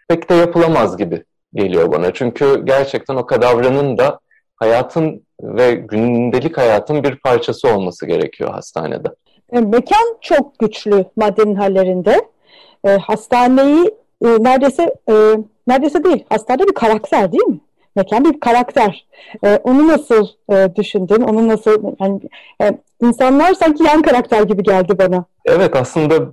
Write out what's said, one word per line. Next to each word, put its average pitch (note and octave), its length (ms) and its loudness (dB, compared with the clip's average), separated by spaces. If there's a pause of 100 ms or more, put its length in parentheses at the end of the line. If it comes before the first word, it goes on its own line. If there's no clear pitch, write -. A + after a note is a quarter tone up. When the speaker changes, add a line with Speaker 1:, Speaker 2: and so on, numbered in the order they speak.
Speaker 1:
pek E3+ 200 -4
de F3+ 60 4
yapılamaz E3 640 0
gibi E2+ 260 -8 (300)
geliyor F2+ 380 -2
bana. F2 220 -2
Çünkü C3+ 520 -2
gerçekten C3+ 500 -2
o B2 100 -6
kadavranın B2+ 720 0
da C#3 220 0 (360)
hayatın B2 720 -2 (140)
ve A2+ 300 0
gündelik A#2+ 880 -2
hayatın C3 460 -2
bir C3 120 -2
parçası B2 540 -2
olması F#2+ 360 -4
gerekiyor E2 460 -6
hastanede. - 560 -10 (440)
Speaker 2:
E, A#3+ 80 -2
mekan C4 600 0
çok - 380 -2
güçlü G#3 460 -2 (100)
maddenin G#3+ 400 -2
hallerinde. F#3+ 680 0 (640)
E, G3+ 40 2
hastaneyi, B3+ 1000 2 (380)
e, - 20 4
neredeyse, B3+ 680 2 (140)
e, A3 40 4 (540)
neredeyse C#4 360 0
değil, E4+ 260 0
hastane B3+ 380 0
bir G4 60 0
karakter G#3+ 580 0
değil E4 120 0
mi? B3+ 160 -2 (360)
Mekan G#3 300 0
bir D#4+ 140 0
karakter. A#3+ 680 0 (400)
E, G3+ 180 4
onu C#4 240 2
nasıl, A#3+ 400 2 (240)
e, F#3+ 240 2
düşündün? G3+ 460 -2
Onu A3+ 260 0
nasıl, G#3+ 520 0
yani, G3 200 -4 (420)
e, G#3 100 0 (300)
insanlar C4+ 520 2
sanki D#4+ 300 2
yan D#4 180 4
karakter B3 420 2
gibi G3 200 -2
geldi F#3+ 360 0
bana. F3+ 260 0 (200)
Speaker 1:
Evet, F3+ 300 0
aslında D#3+ 400 0 (180)